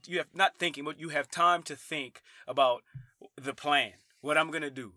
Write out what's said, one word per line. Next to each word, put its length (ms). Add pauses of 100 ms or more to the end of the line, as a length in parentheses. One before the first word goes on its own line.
you 120
have, 140
not 240
thinking, 280
but 140
you 100
have 200
time 340
to 120
think 460 (260)
about 360 (520)
the 180
plan. 400 (280)
What 160
I'm 140
gonna 180
do. 280